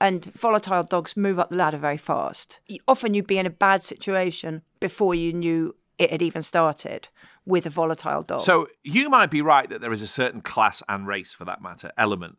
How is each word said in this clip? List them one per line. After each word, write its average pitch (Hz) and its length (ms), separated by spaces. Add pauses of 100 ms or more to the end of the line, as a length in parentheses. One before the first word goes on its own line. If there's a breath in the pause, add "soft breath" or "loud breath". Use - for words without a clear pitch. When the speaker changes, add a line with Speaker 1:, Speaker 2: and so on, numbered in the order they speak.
Speaker 1:
and 185 240
volatile 202 580
dogs 170 340
move 196 220
up - 120
the 175 60
ladder 156 220
very 147 180
fast. - 640 (100)
Y-, 202 100 (100)
often 240 260
you'd 202 140
be 190 100
in 185 80
a 175 40
bad 196 340
situation 175 760 (180)
before 185 340
you 170 180
knew 165 440 (220)
it 180 120
had 165 100
even 165 220
started - 680 (380 soft breath)
with 185 180
a 160 60
volatile 160 540
dog. 131 160
Speaker 2:
So 170 260 (160)
you 233 260
might 226 220
be 151 100
right 147 300
that 110 100
there 117 120
is 107 100
a 104 60
certain 127 320
class - 480
and 98 180
race, 98 260
for - 120
that 92 180
matter, 90 340
element 98 420